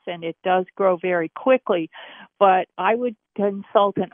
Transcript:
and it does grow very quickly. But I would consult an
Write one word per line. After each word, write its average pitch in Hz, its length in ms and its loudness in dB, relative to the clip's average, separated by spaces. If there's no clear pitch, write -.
and 175 180 -10
it 165 180 -8
does 185 220 0
grow 190 200 0
very 175 400 -4
quickly. 202 540 0
But 190 280 4
I 190 160 0
would 240 220 -4
consult 202 640 0
an - 160 -4